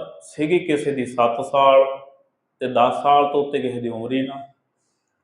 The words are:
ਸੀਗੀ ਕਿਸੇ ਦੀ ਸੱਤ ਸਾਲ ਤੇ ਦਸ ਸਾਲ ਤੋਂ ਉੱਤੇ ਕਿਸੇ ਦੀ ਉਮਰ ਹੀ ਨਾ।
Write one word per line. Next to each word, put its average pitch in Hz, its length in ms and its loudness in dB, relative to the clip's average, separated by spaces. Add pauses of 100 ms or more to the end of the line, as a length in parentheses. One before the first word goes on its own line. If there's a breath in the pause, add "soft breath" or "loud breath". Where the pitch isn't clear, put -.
(200)
ਸੀਗੀ 156 380 -2
ਕਿਸੇ 151 340 -2
ਦੀ 127 140 -6
ਸੱਤ 120 380 0
ਸਾਲ 135 400 6 (760)
ਤੇ 127 80 -4
ਦਸ 123 340 2
ਸਾਲ 143 260 4
ਤੋਂ 143 160 -2
ਉੱਤੇ 143 140 -4
ਕਿਸੇ 123 220 -6
ਦੀ 120 80 -6
ਉਮਰ 113 240 -8
ਹੀ 135 100 -2
ਨਾ। 135 120 -8 (880)